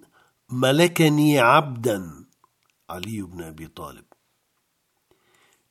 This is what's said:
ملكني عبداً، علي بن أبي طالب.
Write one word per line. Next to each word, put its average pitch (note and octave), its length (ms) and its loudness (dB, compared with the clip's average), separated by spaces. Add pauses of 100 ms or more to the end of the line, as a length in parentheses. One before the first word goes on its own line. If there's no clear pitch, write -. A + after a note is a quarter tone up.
(500)
ملكني D3+ 920 2
عبداً، A#2+ 840 0 (640)
علي F#2 320 -10
بن F2 220 -14
أبي D#2+ 240 -16
طالب. C#2+ 380 -18 (1700)